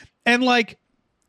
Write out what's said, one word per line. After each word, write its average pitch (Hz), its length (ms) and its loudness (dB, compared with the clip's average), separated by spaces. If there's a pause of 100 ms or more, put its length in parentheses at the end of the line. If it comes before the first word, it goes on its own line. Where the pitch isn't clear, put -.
(260)
And, 240 160 0
like, 247 360 -2 (520)